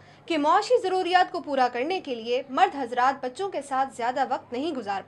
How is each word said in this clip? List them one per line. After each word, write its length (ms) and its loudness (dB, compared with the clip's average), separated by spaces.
कि 100 0
मुआशी 420 4
ज़रूरियात 520 2
को 80 -6
पूरा 280 2
करने 320 -2
के 160 -8
लिए 360 -4
मर्द 240 2
हजरात 500 0
बच्चों 240 -4
के 120 -6
साथ 340 -2
ज़्यादा 300 0
वक्त 280 -6
नहीं 200 -4
गुजार 340 -6